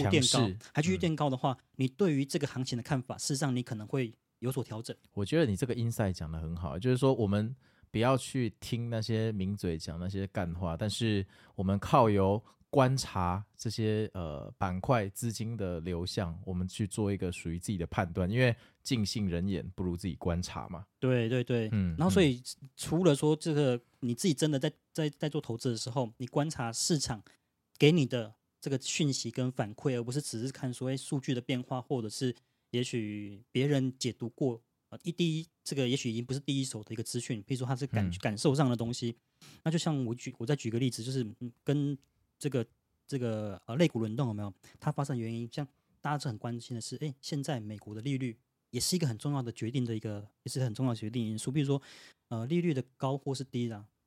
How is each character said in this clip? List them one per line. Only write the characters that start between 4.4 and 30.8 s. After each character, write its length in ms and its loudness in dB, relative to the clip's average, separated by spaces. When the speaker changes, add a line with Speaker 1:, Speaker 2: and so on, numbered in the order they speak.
Speaker 1:
所 140 -2
调 180 -8
整。 140 -10
Speaker 2:
我 140 -2
觉 120 0
得 80 6
你 80 2
这 120 0
个 100 -2
insight 380 0
讲 180 -6
得 80 -4
很 160 -6
好， 240 -4
就 100 2
是 60 6
说 180 4
我 140 2
们 260 2
不 60 -2
要 180 4
去 460 -2
听 280 -4
那 120 -2
些 320 0
名 240 -2
嘴 200 0
讲 220 -8
那 80 -4
些 200 -2
干 280 -4
话， 220 -2
但 120 0
是 360 2
我 60 -4
们 160 4
靠 320 8
由 320 6
观 260 6
察 480 0
这 120 -4
些， 440 0
呃， 440 -6
板 220 0
块 300 2
资 200 -4
金 280 -4
的 240 -2
流 240 -2
向， 400 -4
我 80 -4
们 120 0
去 220 -2
做 240 0
一 60 0
个 140 -2
属 200 -6
于 80 -2
自 100 -8
己 80 0
的 100 -2
判 260 0
断， 160 0
因 100 0
为 160 4
尽 220 2
信 220 0
人 220 0
言 220 -2
不 120 -6
如 140 0
自 100 -4
己 80 -2
观 260 0
察 280 -8
嘛。 160 -12
Speaker 1:
对， 280 4
对， 160 2
对。 280 0
Speaker 2:
嗯， 260 2
Speaker 1:
然 100 4
后 60 6
所 100 8
以 180 4
Speaker 2:
嗯。 160 -18
Speaker 1:
除 260 0
了 120 8
说 200 4
这 180 -2
个 260 4
你 120 0
自 140 0
己 80 4
真 160 2
的 80 2
在， 120 0
在， 160 0
在 180 -4
做 140 -2
投 160 -6
资 140 0
的 40 0
时 140 -6
候， 280 -2
你 100 -8
观 200 2
察 240 -4
市 280 2
场 220 -4
给 120 10
你 140 6
的 260 -4
这 80 -6
个 100 0
讯 320 0
息 200 -2
跟 200 0
反 220 -2
馈， 220 0
而 80 0
不 80 -6
是 100 -2
只 240 -4
是 60 -4
看 200 -6
说， 200 -4